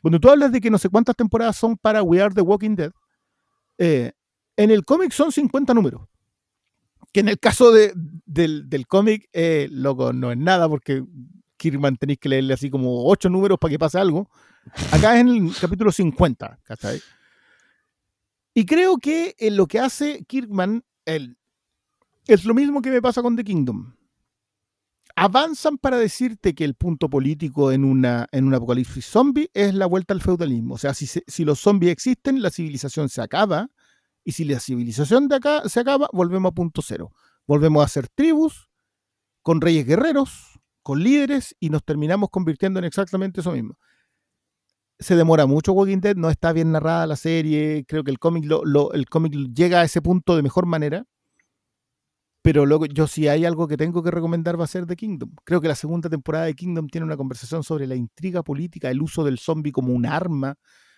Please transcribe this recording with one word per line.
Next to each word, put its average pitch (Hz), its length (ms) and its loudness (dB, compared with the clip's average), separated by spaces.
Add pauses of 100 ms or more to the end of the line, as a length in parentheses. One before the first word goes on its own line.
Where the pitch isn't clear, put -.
Cuando 165 160 4
tú 233 100 8
hablas 285 220 8
de 240 100 0
que 226 120 0
no 208 60 4
sé 190 100 0
cuántas 233 260 2
temporadas 226 420 -2
son 226 220 -2
para 214 240 0
We 175 180 4
Are 202 140 2
the 202 80 2
Walking 208 320 0
Dead, 170 160 -4 (880)
eh, 139 320 2 (460)
en 214 160 4
el 202 120 4
cómic 320 280 2
son 294 180 2
cincuenta 277 420 0
números. 175 360 0 (1040)
Que 202 80 4
en 202 80 2
el 208 100 0
caso 233 320 6
de, 214 220 8 (340)
del, 151 420 -2
del 135 200 -4
cómic, 208 440 2
eh, 160 380 0
loco, 131 420 -2
no 127 200 -4
es 120 40 -4
nada, 170 320 2
porque 135 360 -4 (520)
Kirkman 139 400 -2
tenéis 143 220 -4
que 143 100 -8
leerle 135 260 0
así 139 160 -6
como 127 360 -2
ocho 190 240 2
números 190 280 2
para 165 120 -2
que 147 80 -4
pase 160 200 -2
algo. 185 300 0 (640)
Acá 214 220 6
es 240 80 6
en 247 60 4
el 196 320 0
capítulo 185 320 2
cincuenta, 160 720 0
¿cachai? - 360 -10 (1500)
Y 220 120 2
creo 349 320 4
que, 320 400 -4
eh, 220 120 0
lo 196 160 2
que 220 140 -2
hace 269 460 -4
Kirkman, 214 580 -4 (200)
él, 147 320 -8 (880)
es 190 180 6
lo 226 100 0
mismo 285 280 0
que 262 80 -4
me 247 120 0
pasa 247 200 -2
con 240 140 -2
The 233 80 -6
Kingdom. 123 500 -4 (1200)
Avanzan 277 600 0
para 262 200 -2
decirte 220 560 -2
que 160 100 -4
el 139 100 -2
punto 165 340 -4
político 143 640 0
en 135 140 2
una, 127 480 2
en 135 140 0
un 135 80 2
apocalipsis 123 520 -4
zombie 269 480 0
es 196 200 0
la 196 120 0
vuelta 185 280 -2
al 175 60 -4
feudalismo. 139 540 -2
O 107 40 -12
sea, 139 160 -4
si 143 120 -8
se, - 200 -8
si - 180 -6
los 147 160 0
zombies 185 320 4
existen, 254 500 -2
la 185 80 -2
civilización 147 580 -6
se - 140 -8
acaba. 185 460 -2 (560)
Y - 80 -8
si 165 120 -6
la 143 140 -4
civilización 131 680 0
de 285 80 2
acá 285 320 -2
se 240 120 -2
acaba, 277 320 0
volvemos 185 380 0
a 165 40 -16
punto 175 280 -4
cero. - 300 -12 (340)
Volvemos 147 380 4
a 139 40 0
ser 135 200 -6
tribus 311 600 0 (720)
con 165 180 2
reyes 160 260 2
guerreros, 269 720 0 (240)
con 143 200 -4
líderes, 277 580 0
y 165 100 -4
nos 151 140 -4
terminamos 156 460 -2
convirtiendo 185 480 -2
en 175 80 -6
exactamente 190 560 -4
eso 170 100 -4
mismo. 117 240 -8 (1200)
Se - 160 0
demora 160 320 6
mucho 151 280 0
Walking 196 260 2
Dead, 202 160 0
no 165 140 -2
está 165 220 0
bien 160 200 0
narrada 160 340 -2
la 151 100 -4
serie, 151 680 -2
creo 151 160 -6
que 135 80 -6
el 131 80 -6
cómic 165 280 -2
lo, 156 180 0
lo, 147 300 2
el 143 120 -2
cómic 160 280 -2 (200)
llega 175 260 4
a 165 40 4
ese 160 160 -2
punto 175 360 0
de 151 60 2
mejor 180 240 0
manera, 160 380 -4 (1400)
pero 147 240 4
luego 151 220 4
yo 147 200 -2
si 156 220 -4
hay 156 160 2
algo 165 240 -2
que 147 80 -4
tengo 170 260 -2
que 175 80 -2
recomendar 170 480 -4
va 170 60 -2
a 151 40 -6
ser 180 180 -8
The 175 100 -8
Kingdom. 185 380 -10 (100)
Creo 175 160 0
que 160 80 -2
la 143 60 0
segunda 165 340 -6
temporada 160 380 -4
de 156 80 -4
Kingdom 165 320 -6
tiene 165 200 -8
una 156 120 -6
conversación 135 440 -8
sobre 143 240 -6
la 131 100 -6
intriga 165 460 -8
política, 151 480 -8
el 135 120 -4
uso 160 220 -4
del 131 140 -2
zombie 151 340 -6
como 127 200 -2
un 120 140 0
arma, 143 480 -4 (440)